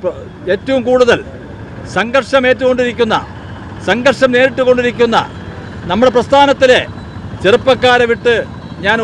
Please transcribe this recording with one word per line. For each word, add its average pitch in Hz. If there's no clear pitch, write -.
പ്ര-, 180
ഏറ്റവും 262
കൂടുതൽ 247
സംഘർഷം 240
ഏറ്റുകൊണ്ടിരിക്കുന്ന, 240
സംഘർഷം 247
നേരിട്ടുകൊണ്ടിരിക്കുന്ന 247
നമ്മുടെ 233
പ്രസ്ഥാനത്തിലെ 262
ചെറുപ്പക്കാരെ 247
വിട്ട് 233
ഞാൻ 214